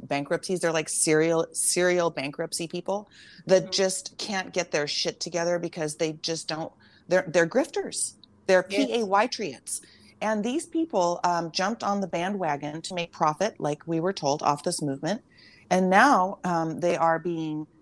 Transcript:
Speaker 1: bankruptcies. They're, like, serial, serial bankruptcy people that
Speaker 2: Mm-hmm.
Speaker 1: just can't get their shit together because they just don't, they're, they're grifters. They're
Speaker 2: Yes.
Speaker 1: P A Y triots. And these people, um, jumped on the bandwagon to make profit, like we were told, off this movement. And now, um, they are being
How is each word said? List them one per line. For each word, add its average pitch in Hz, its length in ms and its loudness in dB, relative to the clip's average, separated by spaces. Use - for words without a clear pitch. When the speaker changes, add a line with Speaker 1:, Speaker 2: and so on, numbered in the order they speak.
Speaker 1:
bankruptcies. 156 560 -4
They're, 175 120 0
like, 160 180 -2
serial, 165 640 2
serial 180 580 2
bankruptcy 160 560 -6
people 190 420 -6
that 185 160 6
Speaker 2:
Mm-hmm. 185 80 -10
Speaker 1:
just - 460 -2
can't 190 360 -6
get 170 180 -2
their 147 160 0
shit - 320 -4
together 170 400 -2
because 165 360 -6
they 156 260 -2
just 160 260 -6
don't, 160 240 -6
they're, 180 200 4
they're 165 200 4
grifters. - 680 -2
They're 185 220 6
Speaker 2:
Yes. 202 180 2
Speaker 1:
P 233 140 0
A 220 40 -2
Y 202 220 4
triots. 175 540 -8
And 208 220 0
these 254 220 -2
people, 185 580 0
um, 170 280 0
jumped 202 320 -2
on 202 180 0
the 190 60 -2
bandwagon 165 760 -4
to - 100 -10
make 170 180 -6
profit, 165 480 0
like 151 260 -4
we 165 140 -2
were 180 140 0
told, 151 300 0
off 147 200 2
this 175 180 -2
movement. 147 400 -4
And 185 200 2
now, 196 540 6
um, 165 360 -2
they 170 160 2
are 165 240 2
being 160 480 -4